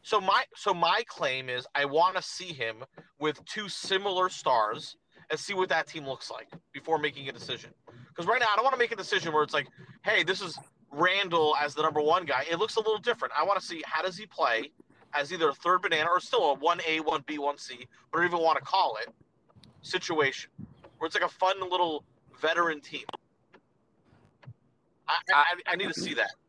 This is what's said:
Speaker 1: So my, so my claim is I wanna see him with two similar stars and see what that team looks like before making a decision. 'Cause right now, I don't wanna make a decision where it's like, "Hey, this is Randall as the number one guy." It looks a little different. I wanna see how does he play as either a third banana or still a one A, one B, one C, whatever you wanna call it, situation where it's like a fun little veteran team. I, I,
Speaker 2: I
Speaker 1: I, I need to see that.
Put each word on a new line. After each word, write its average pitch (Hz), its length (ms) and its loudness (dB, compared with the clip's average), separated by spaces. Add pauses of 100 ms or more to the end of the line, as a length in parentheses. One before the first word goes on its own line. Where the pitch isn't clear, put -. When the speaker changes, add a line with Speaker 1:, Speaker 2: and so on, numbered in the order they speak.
Speaker 1:
So 214 160 2
my, 196 220 4 (140)
so 196 180 0
my 175 320 2
claim 131 420 -4
is 127 160 -6 (120)
I 143 80 2
wanna 170 360 2
see 180 320 -10
him 113 300 -6 (380)
with 151 240 -2
two 208 240 -8
similar 185 600 0
stars 120 680 0 (340)
and 156 80 -2
see 202 160 -8
what 185 140 0
that 160 180 0
team 156 180 -10
looks 135 240 -8
like 117 200 -12 (240)
before 156 260 0
making 139 300 -4
a 131 40 -10
decision. 120 380 -10 (420)
'Cause 170 140 -6
right 240 140 2
now, 233 120 2
I 202 40 2
don't 226 80 2
wanna 262 140 2
make 233 120 2
a 226 60 -6
decision 170 360 -2
where 151 120 6
it's 147 100 -4
like, 143 140 0 (360)
"Hey, 196 200 2
this 185 180 -2
is 175 160 -10 (320)
Randall 170 640 2
as 147 220 0
the 151 60 0
number 156 180 2
one 165 240 4
guy." 135 260 0
It 165 60 2
looks - 180 -2
a 226 60 2
little 214 180 0
different. 190 400 -2
I 156 60 2
wanna 190 160 2
see 165 260 -10
how 160 160 -2
does 180 140 -2
he 208 100 -14
play 131 460 0 (420)
as 143 180 -2
either 160 180 4
a 139 40 -6
third 180 280 2
banana 170 280 2
or 180 80 4
still 180 320 2
a 139 40 2
one 170 300 2
A, 160 140 0
one 156 260 0
B, 151 140 -6
one 143 180 -2
C, 123 300 -14 (240)
whatever 170 260 2
you 165 60 2
wanna 156 180 4
call 139 360 0
it, 113 120 -6 (760)
situation 156 680 -2 (480)
where 160 80 -4
it's - 80 -8
like 185 80 0
a 175 60 0
fun 190 320 0 (100)
little 175 320 0 (380)
veteran 160 400 2
team. 135 240 -12 (2000)
I, - 40 0
I, - 200 0
Speaker 2:
I 147 100 8 (260)
Speaker 1:
I, 180 60 0
I - 20 -2
need 185 180 -4
to - 60 -8
see 180 140 -6
that. 104 200 0 (140)